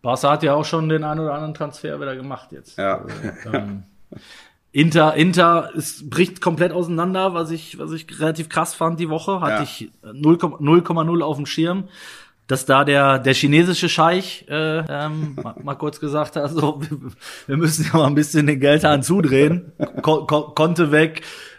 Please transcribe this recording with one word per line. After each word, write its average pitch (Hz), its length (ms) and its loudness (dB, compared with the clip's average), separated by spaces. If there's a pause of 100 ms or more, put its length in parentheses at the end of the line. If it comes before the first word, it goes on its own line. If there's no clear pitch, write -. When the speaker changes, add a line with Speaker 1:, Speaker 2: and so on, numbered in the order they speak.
Speaker 1:
Barca 131 300 0
hat 151 120 0
ja 143 100 2
auch 151 120 0
schon 160 240 -2
den 156 140 0
einen 151 180 -6
oder 156 120 -4
anderen 156 200 -8
Transfer 151 460 -10
wieder 139 160 -8
gemacht 131 360 -14
jetzt. - 260 -20
Speaker 2:
Ja. 95 240 -2
Speaker 1:
Also, - 560 -10
ähm, 101 260 -8 (880)
Inter, 156 440 4
Inter, 170 600 4
es - 340 -10
bricht - 320 0
komplett 175 300 0
auseinander, 180 640 -2
was 165 180 -4
ich, 160 280 -12
was 156 140 -10
ich 160 120 -12 (140)
relativ 156 300 -2
krass - 260 -2
fand 165 240 -2
die 170 100 -4
Woche. 170 320 -4
Hatte 147 140 0
Speaker 2:
Ja. 104 80 -2
Speaker 1:
ich - 280 -12 (220)
null, 151 240 4 (220)
null 160 240 4
Komma 165 200 -2
null 170 200 0
auf 147 140 -4
dem 147 100 -8
Schirm, 180 380 -4 (640)
dass 131 180 -4
da 139 180 4
der, 139 340 4
der 131 160 2
chinesische 165 560 4
Scheich, 175 600 0
äh, 156 380 -4
ähm, 151 520 -6
<laughs> 123 40 -10
mal, 117 200 -12
mal 139 120 -8
kurz 147 240 -8
gesagt 151 360 -4
hat, 143 160 -4
so, 156 300 -2
wir, 151 160 -8 (500)
wir 139 100 -2
müssen 156 340 0
ja 165 60 4
mal 151 100 4
ein 143 80 2
bisschen 151 300 2
den 143 140 0
Geldhahn 147 440 4
zudrehen. 160 680 2 (320)
Ko-, 156 240 2
ko-, 151 260 -2
Konte 160 380 2
weg, 160 320 2 (360)